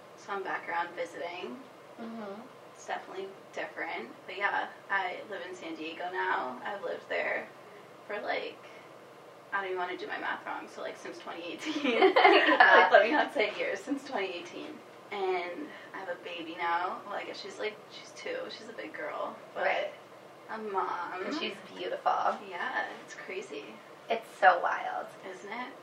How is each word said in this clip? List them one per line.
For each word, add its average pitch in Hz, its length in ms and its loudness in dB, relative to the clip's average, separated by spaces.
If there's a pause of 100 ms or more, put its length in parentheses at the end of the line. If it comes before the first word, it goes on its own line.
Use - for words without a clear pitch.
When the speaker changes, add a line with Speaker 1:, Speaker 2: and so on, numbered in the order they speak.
(160)
Speaker 1:
So - 160 -12
I'm 196 120 -2
back - 260 -4
around 170 260 0
visiting. 180 600 -6 (440)
Speaker 2:
Mm-hmm. 226 380 -8 (340)
Speaker 1:
It's - 140 -18
definitely 190 400 -6 (260)
different. 170 540 -6 (180)
But 185 120 -10
yeah, - 300 0 (220)
I 190 280 0 (120)
live 185 180 -6
in 185 80 -10
San 165 200 -8
Diego 165 380 -8
now. - 420 0 (100)
I've - 180 -6
lived - 260 -4
there - 360 -2 (640)
for, - 140 -4
like, - 340 -4 (1000)
I 202 40 0
don't 196 80 0
even 185 120 -2
wanna 180 200 -2
do - 100 -6
my - 120 -4
math - 260 -4
wrong, - 280 -6
so, - 80 -10
like, - 160 -6
since - 220 -10
twenty - 240 -10
eighteen. 285 720 4
Speaker 2:
<laughs> - 0 -
Yeah. - 640 10
Speaker 1:
Like, - 100 8
let - 120 12
me 233 80 4
not 294 220 4
say 226 240 2
years, 175 240 -2
since 269 240 -4
twenty 202 280 -2
eighteen. - 360 -10 (420)
And 185 560 0 (260)
I 185 60 -8
have 185 100 -6
a 175 140 -4
baby 165 340 -8
now. 175 480 0
Well, 202 100 -6
I 175 80 -4
guess - 180 -10
she's, 190 180 -10
like, 208 160 -4 (160)
she's - 240 -16
two. 170 220 -6 (200)
She's 220 120 -12
a - 40 -12
big - 200 -10
girl. - 420 -4 (180)
But - 120 -2
Speaker 2:
Right. - 280 2 (600)
Speaker 1:
a 220 40 -6
mom. 185 680 -2
Speaker 2:
And 202 100 -2
she's 220 180 -4 (220)
beautiful. - 600 2 (140)
Speaker 1:
Yeah, 180 340 -2 (220)
it's - 100 -14
crazy. - 500 -8 (440)
Speaker 2:
It's 226 180 0 (120)
so 180 220 12
wild. - 460 0 (220)
Speaker 1:
Isn't 196 220 -12
it? 240 160 -6 (160)